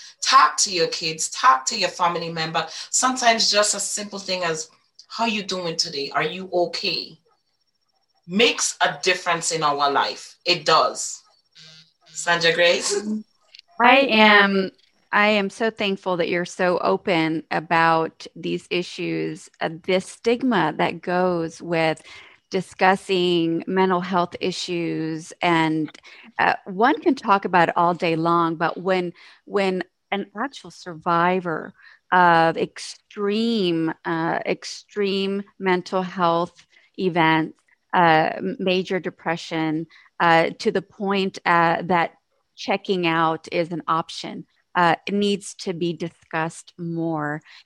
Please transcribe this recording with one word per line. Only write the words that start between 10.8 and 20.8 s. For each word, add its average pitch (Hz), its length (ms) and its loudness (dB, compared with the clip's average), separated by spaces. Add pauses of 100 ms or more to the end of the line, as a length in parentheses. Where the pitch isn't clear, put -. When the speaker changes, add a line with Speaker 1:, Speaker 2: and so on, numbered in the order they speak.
Speaker 1:
Sandra 165 460 0
Grace? 175 420 2 (840)
Speaker 2:
I 247 160 8 (120)
am, 202 640 6 (400)
I 208 160 2
am 208 220 2
so 226 200 -2
thankful 196 480 -4
that 170 120 -2
you're 175 160 -2
so 180 340 0
open 165 720 0
about 165 720 0 (100)
these 175 340 -8
issues, 165 800 -6 (100)
uh, 175 100 -4 (140)
this - 220 0
stigma 233 720 0
that 170 240 -2